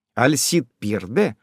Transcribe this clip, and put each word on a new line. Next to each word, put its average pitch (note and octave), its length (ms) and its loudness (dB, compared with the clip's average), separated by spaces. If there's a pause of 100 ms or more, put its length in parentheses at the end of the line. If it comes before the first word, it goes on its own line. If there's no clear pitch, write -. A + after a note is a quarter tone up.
(160)
Альсид C#3 500 2 (140)
Пьерде G#2+ 640 -2